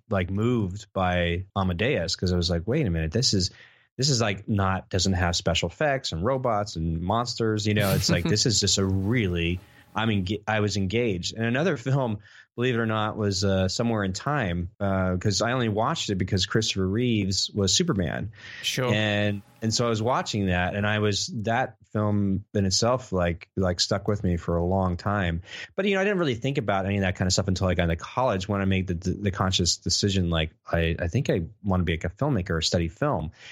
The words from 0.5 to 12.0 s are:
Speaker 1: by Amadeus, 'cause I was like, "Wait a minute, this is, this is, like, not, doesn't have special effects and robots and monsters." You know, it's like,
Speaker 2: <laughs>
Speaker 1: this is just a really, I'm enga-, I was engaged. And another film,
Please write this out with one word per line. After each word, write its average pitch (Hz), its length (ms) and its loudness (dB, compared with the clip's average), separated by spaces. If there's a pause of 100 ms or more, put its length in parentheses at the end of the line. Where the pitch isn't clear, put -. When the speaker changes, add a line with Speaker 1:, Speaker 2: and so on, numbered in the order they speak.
Speaker 1:
by 90 540 0 (100)
Amadeus, 95 600 0
'cause 90 160 0
I - 20 2
was 87 140 2
like, 85 160 0
"Wait 127 220 0
a - 20 0
minute, 80 220 -2
this 113 240 2
is, 92 160 0 (440)
this 131 140 0
is, 123 100 2
like, 101 300 -2
not, 95 400 0
doesn't 95 240 0
have 87 220 0
special - 340 0
effects 139 420 -2
and 82 140 -4
robots 120 500 -2
and 82 260 -2
monsters." 110 640 0
You 104 80 2
know, 101 180 2
it's 98 160 2
like, 87 140 2
Speaker 2:
<laughs> 165 60 0
Speaker 1:
this 104 180 2
is 104 120 2
just 101 200 2
a 98 60 2
really, 95 760 0 (360)
I'm 110 140 0
enga-, 101 380 0
I 107 140 2
was 104 160 0
engaged. 95 600 0
And 113 80 -2
another 139 320 0
film, 127 400 0 (380)